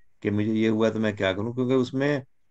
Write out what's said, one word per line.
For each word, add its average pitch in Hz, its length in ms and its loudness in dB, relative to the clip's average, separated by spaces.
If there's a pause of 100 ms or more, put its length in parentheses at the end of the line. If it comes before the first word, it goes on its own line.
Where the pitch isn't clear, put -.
(220)
कि 107 80 -2
मुझे 104 240 0
ये 110 140 2
हुआ 110 220 2
तो 110 100 -2
मैं 107 160 0
क्या 98 180 0
करूं, 107 200 -4
क्योंकि 127 200 0
उसमें 131 500 0 (280)